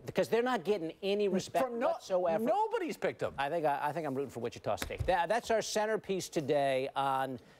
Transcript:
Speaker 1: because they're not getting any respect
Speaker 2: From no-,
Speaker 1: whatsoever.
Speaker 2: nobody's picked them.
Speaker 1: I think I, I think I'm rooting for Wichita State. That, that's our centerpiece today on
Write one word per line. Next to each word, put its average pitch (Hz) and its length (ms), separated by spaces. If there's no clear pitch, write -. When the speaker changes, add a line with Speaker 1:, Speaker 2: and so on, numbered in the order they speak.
Speaker 1:
because 180 220
they're 226 160
not 247 180
getting 165 300
any 202 240
respect 190 400
Speaker 2:
From 240 140
no-, 269 80
Speaker 1:
whatsoever. 180 560
Speaker 2:
nobody's 392 520
picked 156 220
them. 95 180
Speaker 1:
I 139 120
think 156 180
I, 143 160
I 147 80
think 151 160
I'm 135 80
rooting 131 160
for - 80
Wichita 113 380
State. - 300
That, 170 220
that's 233 220
our 220 100
centerpiece 208 680
today 139 680
on 135 460